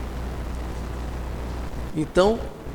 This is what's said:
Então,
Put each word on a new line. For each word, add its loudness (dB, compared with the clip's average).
Então, 6